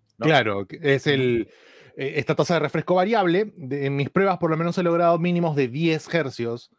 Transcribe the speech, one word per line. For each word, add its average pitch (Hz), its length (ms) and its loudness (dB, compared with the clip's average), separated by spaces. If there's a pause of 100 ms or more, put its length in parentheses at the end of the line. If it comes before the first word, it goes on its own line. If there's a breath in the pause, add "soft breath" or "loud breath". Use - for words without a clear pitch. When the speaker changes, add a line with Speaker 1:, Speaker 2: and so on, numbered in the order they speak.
(180)
Speaker 1:
¿no? 135 80 -2
Speaker 2:
Claro, 107 400 2
que - 160 -16
es 139 240 2
el, 127 360 2
Speaker 1:
Ujú. - 80 -12 (460 loud breath)
Speaker 2:
eh, 139 200 -6
esta 151 180 -2
tasa 165 200 0
de 156 60 0
refresco 156 360 -2
variable. 196 600 0
De, 139 300 -6
en 139 80 -2
mis 139 160 -2
pruebas 190 280 0
por 165 120 0
lo 160 60 0
menos 170 220 -2
he 185 40 0
logrado 170 380 2
mínimos 170 340 0
de 139 140 0
diez 156 440 -2
hercios 120 680 -4